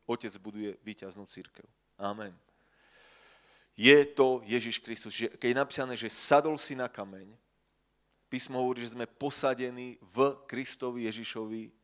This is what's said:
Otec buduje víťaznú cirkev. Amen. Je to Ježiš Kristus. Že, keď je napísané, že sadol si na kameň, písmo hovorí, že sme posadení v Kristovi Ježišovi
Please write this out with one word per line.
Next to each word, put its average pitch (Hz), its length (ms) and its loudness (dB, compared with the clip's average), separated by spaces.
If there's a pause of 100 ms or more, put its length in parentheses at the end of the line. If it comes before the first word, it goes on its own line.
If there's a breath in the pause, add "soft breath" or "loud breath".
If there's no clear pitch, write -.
Otec 117 320 -4
buduje 104 400 -8
víťaznú 98 480 -14
cirkev. - 400 -18 (320)
Amen. 101 320 -8 (1400 soft breath)
Je 143 400 10
to 131 320 4
Ježiš 113 320 -2
Kristus. 113 320 -12
Že, - 240 -6
keď 127 160 -2
je 131 80 2
napísané, 135 400 -2
že 113 80 -6
sadol 151 480 4
si - 160 -8
na 127 160 -4
kameň, 98 400 -12 (1040)
písmo 127 240 -4
hovorí, 127 240 0
že 117 160 -10
sme 120 80 -4
posadení 127 960 -2
v 120 320 2 (160)
Kristovi 123 640 -4
Ježišovi 110 560 -8 (160)